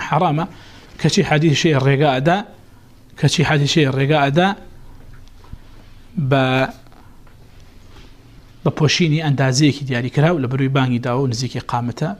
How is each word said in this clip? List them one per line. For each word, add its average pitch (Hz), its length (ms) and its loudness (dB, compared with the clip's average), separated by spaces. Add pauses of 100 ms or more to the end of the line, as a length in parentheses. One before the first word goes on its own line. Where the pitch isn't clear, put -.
حرامە، 160 380 0 (560)
کەچی 160 280 2
حەدیثەیە 151 560 2
ڕێگا 139 300 4
ئەدا، 165 220 2 (840)
کەچی - 300 2
حەدیثەیە 143 480 2
ڕێگا 139 280 2
ئەدا 170 220 2 (1800)
بە، 135 160 2 (2250)
بە 127 160 0
پۆشینی 156 460 2
ئەندازەیەکی 135 640 0
دیاری 123 260 -4
کراو 156 280 2
لە 120 80 -4
بەرووی 135 260 -2
بانگی 127 280 2
داوە 123 180 -2
و 135 40 -2
نزیکی 120 320 -6 (120)
قامەتە، 123 380 -4 (100)